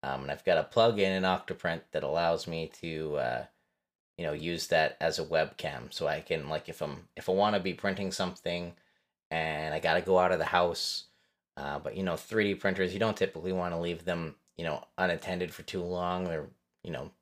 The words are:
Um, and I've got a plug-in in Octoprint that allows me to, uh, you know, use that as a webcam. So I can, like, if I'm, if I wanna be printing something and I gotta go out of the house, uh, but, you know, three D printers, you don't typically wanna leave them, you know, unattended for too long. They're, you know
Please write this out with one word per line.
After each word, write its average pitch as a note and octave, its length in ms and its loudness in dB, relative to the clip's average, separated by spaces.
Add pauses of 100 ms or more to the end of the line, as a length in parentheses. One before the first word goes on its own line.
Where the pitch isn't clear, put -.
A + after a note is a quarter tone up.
Um, C2+ 200 -2
and C2+ 80 -4
I've D2 140 -6
got F2 140 6
a D#2 60 2
plug-in G#2 480 6
in F#2+ 120 2
Octoprint F2 580 0 (100)
that D2+ 100 0
allows E2 440 2
me D#2+ 240 -4 (100)
to, D#2 360 -4
uh, B1 280 -2 (720)
you E2+ 80 -8
know, D2+ 80 -2
use D#2+ 360 -4
that D#2 320 4
as D#2+ 180 0
a E2 60 -2
webcam. D2+ 680 -2
So - 140 -4
I D2+ 140 0
can, D#2 280 -4
like, D#2 200 -4
if D#2 140 -10
I'm, D2+ 340 -8
if - 120 -8
I F#2 40 4
wanna G2+ 280 4
be F2+ 140 -4
printing G2 380 -2
something F2 600 -4 (560)
and D#2 440 -2
I D#2+ 60 -2
gotta E2 200 4
go F#2 180 6
out F2+ 140 6
of F2 60 2
the D#2 60 0
house, F2 600 2 (520)
uh, C#2+ 240 -6
but, D#2 160 -8
you F#2+ 60 -2
know, F2 140 2
three A2 280 0
D G2+ 100 2
printers, F#2 380 0
you G2 80 -4
don't A2 160 2
typically F#2 360 -2
wanna F2 280 -2
leave E2+ 240 -4
them, E2+ 320 -4 (200)
you E2+ 80 -6
know, D#2 200 -4 (140)
unattended F2+ 540 0
for - 100 -16
too F#2 200 -6
long. F2+ 420 -2
They're, D#2+ 240 -4 (360)
you F2 80 -8
know B1+ 180 -8 (120)